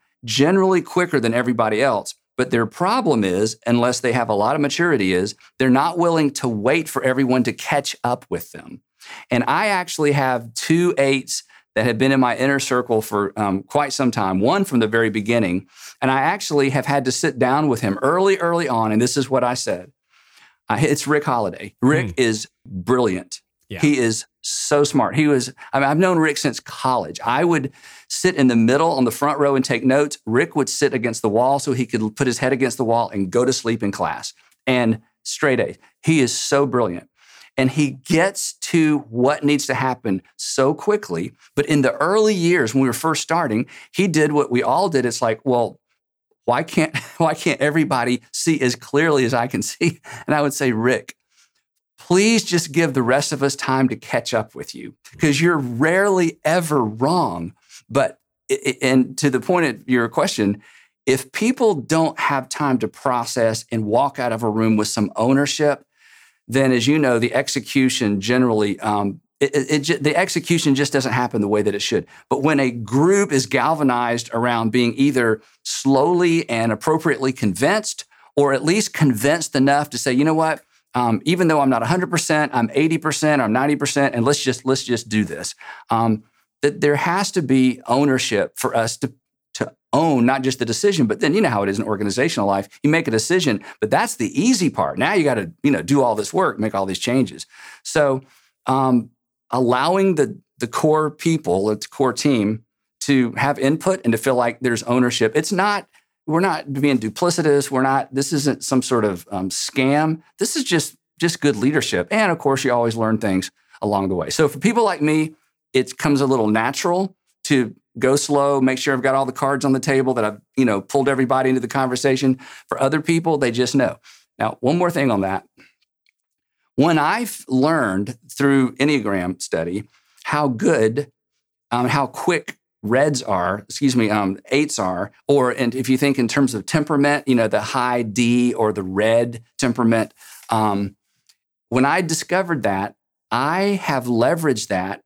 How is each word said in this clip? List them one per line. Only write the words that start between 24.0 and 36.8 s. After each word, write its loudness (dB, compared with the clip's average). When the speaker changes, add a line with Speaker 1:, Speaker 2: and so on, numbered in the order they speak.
Speaker 1:
so 0
smart. 0
He 2
was, 0
I 0
mean, 2
I've 0
known 2
Rick 0
since -2
college. -4
I 0
would 0
sit -2
in 4
the 4
middle 4
on 0
the 0
front -2
row 2
and 2
take -2
notes. 2
Rick 0
would 0
sit 0
against -4
the 0
wall 2
so -4
he -2
could -4
put -2
his 0
head 0
against -2
the -2
wall 0
and -4
go 2
to 2
sleep -4
in -2
class. -6
And 2
straight 0
A's. -4
He 2
is 0
so 0
brilliant. -2